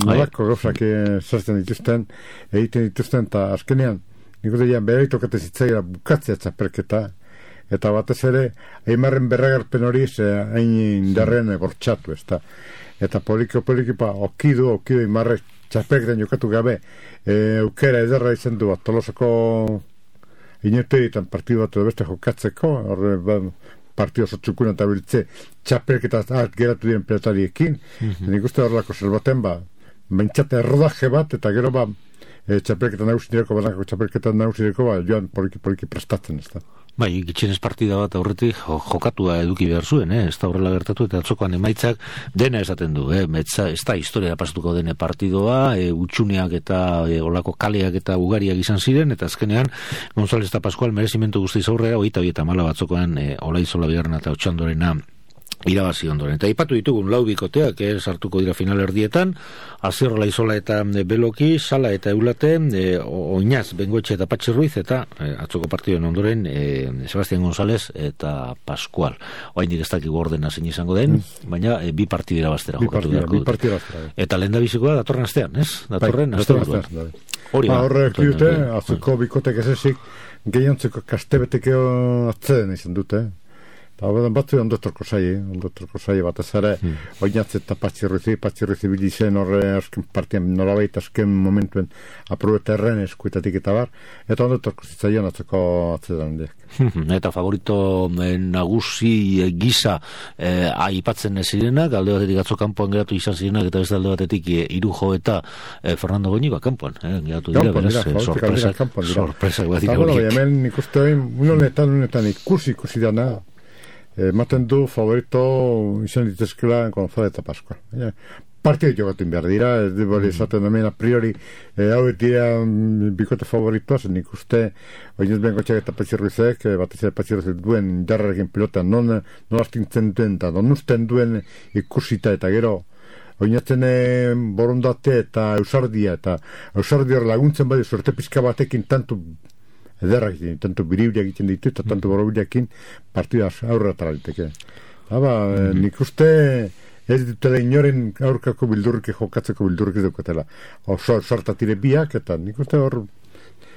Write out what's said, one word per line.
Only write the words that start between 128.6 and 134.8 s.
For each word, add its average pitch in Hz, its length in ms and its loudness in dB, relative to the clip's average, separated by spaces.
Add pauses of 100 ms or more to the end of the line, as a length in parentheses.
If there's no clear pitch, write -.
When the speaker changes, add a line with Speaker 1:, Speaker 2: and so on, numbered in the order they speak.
Speaker 2:
non, 117 240 2
non 113 540 -2
astintzen 110 520 -2
duen, 104 240 0
eta 90 160 -2
non 104 180 2
uzten 120 360 2
duen 117 360 0 (320)
ikusita, 110 580 0
eta 92 180 0
gero, 107 340 0 (560)
Oinatzen, 123 420 2
eh, 123 540 2
borondate 120 800 0